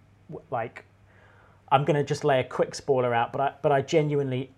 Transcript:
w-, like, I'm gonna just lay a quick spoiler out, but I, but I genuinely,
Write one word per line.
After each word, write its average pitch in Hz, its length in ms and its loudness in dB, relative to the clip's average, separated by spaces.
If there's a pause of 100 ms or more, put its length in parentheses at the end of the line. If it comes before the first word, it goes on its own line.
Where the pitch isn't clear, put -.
(300)
w-, - 200 -16
like, 120 340 -8 (880)
I'm 139 120 6
gonna 147 200 2
just 143 200 -4
lay 139 160 4
a 123 40 -2
quick - 300 -4
spoiler 127 400 0
out, 117 180 0
but - 80 -6
I, 135 120 -2 (100)
but 147 100 2
I 139 100 2
genuinely, 143 760 -2